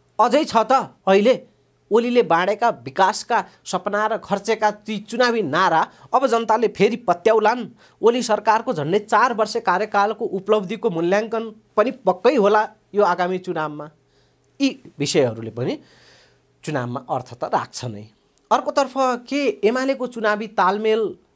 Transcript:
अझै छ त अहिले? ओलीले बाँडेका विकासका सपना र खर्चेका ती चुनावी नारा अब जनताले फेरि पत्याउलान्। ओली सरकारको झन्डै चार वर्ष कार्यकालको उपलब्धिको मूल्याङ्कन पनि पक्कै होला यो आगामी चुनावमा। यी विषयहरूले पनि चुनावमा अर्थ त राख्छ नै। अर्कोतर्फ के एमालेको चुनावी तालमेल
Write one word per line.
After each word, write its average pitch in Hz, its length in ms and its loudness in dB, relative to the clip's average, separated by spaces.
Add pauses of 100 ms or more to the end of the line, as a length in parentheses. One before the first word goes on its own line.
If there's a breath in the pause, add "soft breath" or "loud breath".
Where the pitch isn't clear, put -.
(200 soft breath)
अझै 240 260 4
छ 262 120 0
त 233 380 2 (120)
अहिले? 202 400 4 (440)
ओलीले 240 320 4
बाँडेका 185 460 0
विकासका 185 760 -2 (200 loud breath)
सपना 202 420 -4
र 214 100 -4
खर्चेका 214 540 -2
ती 208 280 -8
चुनावी 233 420 0
नारा 165 500 0 (220 loud breath)
अब 262 140 2
जनताले 226 400 0
फेरि 214 280 0
पत्याउलान्। 214 720 0 (340 soft breath)
ओली 240 220 2
सरकारको 220 500 0
झन्डै 160 260 -2
चार 226 340 2
वर्ष 214 240 -2
कार्यकालको 208 680 -2
उपलब्धिको 202 640 -2
मूल्याङ्कन 208 640 -2 (220)
पनि 220 160 2
पक्कै - 440 0
होला 214 340 4 (240)
यो 202 100 2
आगामी 180 340 0
चुनावमा। 156 520 -8 (720)
यी 269 220 -2 (160)
विषयहरूले 113 520 0
पनि 135 280 -6 (840 soft breath)
चुनावमा 127 460 -6
अर्थ 131 240 -6
त - 100 -12
राख्छ - 420 -4
नै। 110 240 -12 (420)
अर्कोतर्फ 277 420 0 (360)
के 269 380 -2
एमालेको 254 400 -2
चुनावी 220 400 -2
तालमेल 208 680 0 (180)